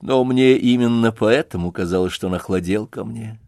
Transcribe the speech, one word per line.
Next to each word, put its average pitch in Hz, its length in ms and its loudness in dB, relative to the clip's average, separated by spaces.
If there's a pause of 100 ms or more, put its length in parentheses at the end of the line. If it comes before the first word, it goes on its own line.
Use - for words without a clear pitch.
но 131 220 0
мне 127 340 4
именно 117 540 2
поэтому 110 600 0
казалось, 92 420 -2
что - 140 -8
он 92 80 -4
охладел 95 500 -4
ко - 180 -12
мне. 110 440 -12